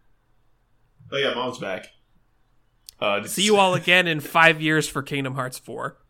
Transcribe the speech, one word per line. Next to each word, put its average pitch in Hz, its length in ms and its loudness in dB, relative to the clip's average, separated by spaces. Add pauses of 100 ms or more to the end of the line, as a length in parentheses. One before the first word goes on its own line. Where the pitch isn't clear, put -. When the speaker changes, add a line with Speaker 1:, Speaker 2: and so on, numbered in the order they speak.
(1120)
Speaker 1:
Oh 135 40 -4
yeah, 139 180 0
Mom's 123 240 -6
back. 95 280 -8 (1120)
Uh, 101 220 -2
Speaker 2:
See - 220 -4
you 208 120 4
all 190 180 4
again 175 340 2
in 156 100 -2
five 165 420 4
years 156 280 2
for 143 120 -6
Kingdom 135 360 -6
Hearts 127 240 -6
four. 120 380 -10 (120)